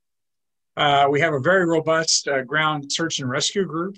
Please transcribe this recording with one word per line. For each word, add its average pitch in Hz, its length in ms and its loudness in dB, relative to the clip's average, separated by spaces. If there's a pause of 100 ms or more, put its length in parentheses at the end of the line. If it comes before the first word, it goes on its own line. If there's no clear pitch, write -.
(760)
Uh, 143 320 4
we 143 120 2
have 160 160 0
a 135 40 0
very 175 280 4
robust, 160 600 0
uh, 139 140 0
ground 147 500 -2
search 165 280 -4
and 131 100 -6
rescue 151 340 -2
group. 170 340 -6